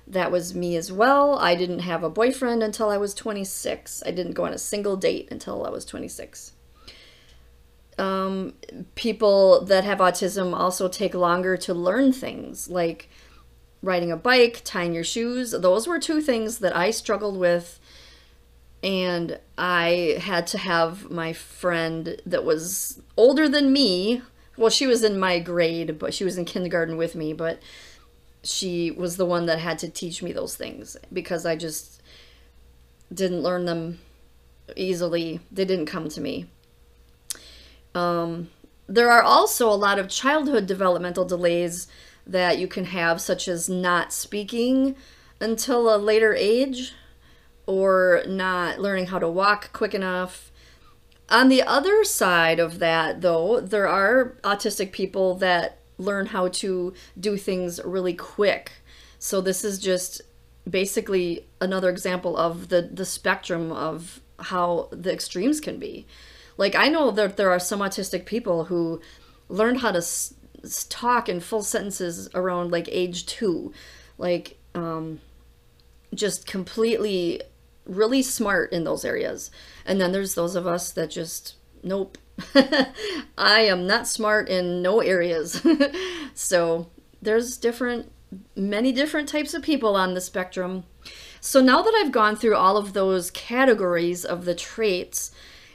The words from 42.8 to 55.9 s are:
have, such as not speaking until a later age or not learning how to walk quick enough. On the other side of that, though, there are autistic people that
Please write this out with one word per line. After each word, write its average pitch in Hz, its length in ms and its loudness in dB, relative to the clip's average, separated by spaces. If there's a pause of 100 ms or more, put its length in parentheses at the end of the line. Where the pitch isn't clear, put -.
have, 170 360 0
such - 260 -2
as 170 220 -4
not 180 440 0
speaking 247 800 0 (440)
until 226 540 2
a 208 40 6
later 214 360 4
age 247 600 0 (720)
or 185 640 4
not 185 520 -2
learning 190 280 -2
how 185 120 -4
to 170 80 0
walk 196 460 0
quick 208 200 -2
enough. 185 580 -6 (800)
On 247 180 8
the 262 160 8
other 381 400 4
side 170 560 4
of 165 200 -2
that, 165 420 2
though, 175 380 4
there 196 280 0
are 202 560 4
autistic 202 480 -2
people 190 440 0
that 180 420 0 (200)